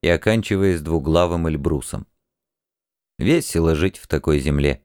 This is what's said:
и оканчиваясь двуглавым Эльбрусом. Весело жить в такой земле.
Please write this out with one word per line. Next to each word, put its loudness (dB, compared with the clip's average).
и 0
оканчиваясь 0
двуглавым 0
Эльбрусом. -4
Весело 2
жить 0
в -20
такой 0
земле. 0